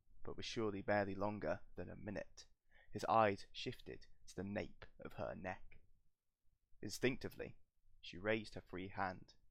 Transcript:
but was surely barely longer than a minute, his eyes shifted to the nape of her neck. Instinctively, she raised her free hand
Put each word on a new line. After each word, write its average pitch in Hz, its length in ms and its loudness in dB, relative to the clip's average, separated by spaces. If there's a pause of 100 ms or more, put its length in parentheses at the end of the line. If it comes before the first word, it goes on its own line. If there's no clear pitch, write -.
(240)
but - 140 -2
was 98 80 -2
surely 104 360 0
barely 101 340 4
longer 98 460 2 (140)
than 90 140 -4
a 92 60 -8
minute, 90 500 -6 (460)
his - 140 -2
eyes 107 460 8
shifted - 560 -6 (200)
to - 80 -16
the 92 80 0
nape 98 420 -2 (140)
of 80 140 -10
her 64 220 -2
neck. - 440 -6 (1040)
Instinctively, - 760 0 (420)
she - 180 -12
raised 107 360 2
her 95 80 -8
free 92 260 -4
hand 92 460 -2 (180)